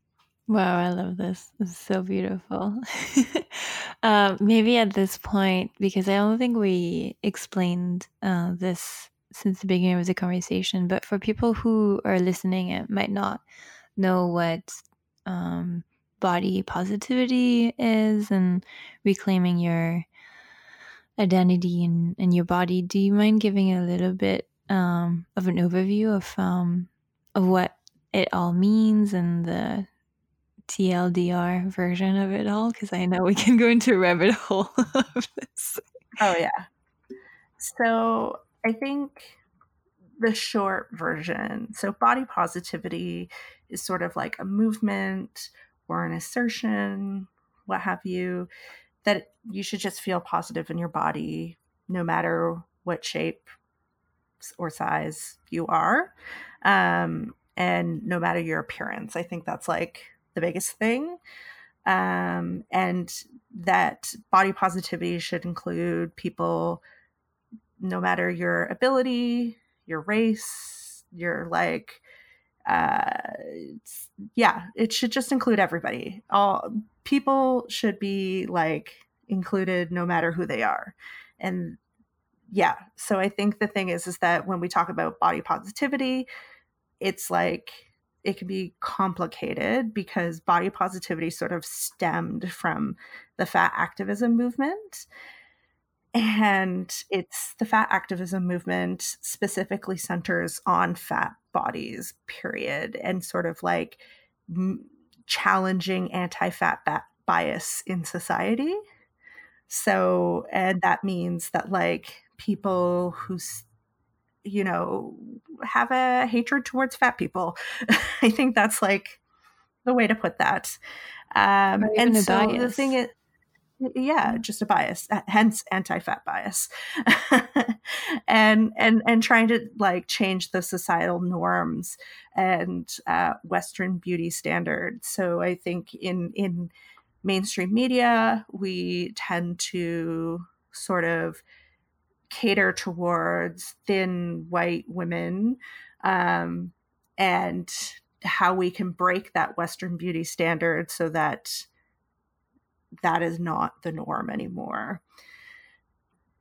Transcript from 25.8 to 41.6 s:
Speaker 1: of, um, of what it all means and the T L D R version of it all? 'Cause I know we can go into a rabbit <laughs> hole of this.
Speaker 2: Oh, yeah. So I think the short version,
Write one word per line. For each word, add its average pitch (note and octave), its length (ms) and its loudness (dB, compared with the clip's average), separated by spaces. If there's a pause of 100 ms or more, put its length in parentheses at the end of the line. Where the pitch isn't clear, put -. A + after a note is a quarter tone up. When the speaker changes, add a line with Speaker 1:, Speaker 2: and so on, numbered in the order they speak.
Speaker 1:
of, - 220 -4
um, F3+ 500 0 (460)
of F#3+ 120 4
what F#3 300 4 (380)
it G3 180 4
all F3 220 2
means G#3+ 580 6
and E3+ 320 0
the F3+ 420 -2 (800)
T F#3 260 2
L F3+ 180 2
D F3 220 2
R F3+ 340 2
version F#3 500 2
of G3 140 2
it G#3 160 -2
all? G#3+ 260 0
'Cause - 200 -10
I F3+ 120 0
know F3+ 200 2
we F#3+ 100 6
can A#3 220 6
go A#3 120 8
into A#3 260 6
a F#3+ 40 6
rabbit F3+ 320 6
<laughs> A#3 40 4
hole F#3+ 420 0
of B3+ 600 0
this. - 440 -10 (400)
Speaker 2:
Oh, G3 180 4
yeah. - 280 -2 (920)
So A3+ 800 0 (260)
I A3+ 80 2
think C#4 500 -6 (1000)
the A3+ 120 4
short G3 600 -2
version, E3 800 -6